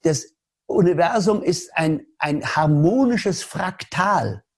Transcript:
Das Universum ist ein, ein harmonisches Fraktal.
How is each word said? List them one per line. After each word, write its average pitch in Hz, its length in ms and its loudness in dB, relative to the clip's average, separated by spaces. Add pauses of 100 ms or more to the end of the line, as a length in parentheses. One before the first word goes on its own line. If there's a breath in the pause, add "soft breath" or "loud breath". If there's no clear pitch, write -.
Das 156 280 -2 (360)
Universum 180 760 2
ist - 320 -2
ein, 160 300 -2 (120)
ein 147 280 -4
harmonisches 180 960 2
Fraktal. 185 1000 -4 (120)